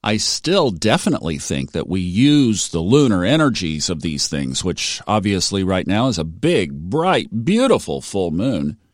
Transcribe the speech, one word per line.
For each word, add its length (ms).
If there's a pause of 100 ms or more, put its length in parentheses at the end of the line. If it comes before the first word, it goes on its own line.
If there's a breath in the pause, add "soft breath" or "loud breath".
I 160
still 520
definitely 680
think 340
that 160
we 140
use 640
the 140
lunar 420
energies 640
of 140
these 260
things, 340
which 440
obviously 580
right 220
now 220
is 100
a 60
big, 500
bright, 680
beautiful 600
full 300
moon, 440 (180)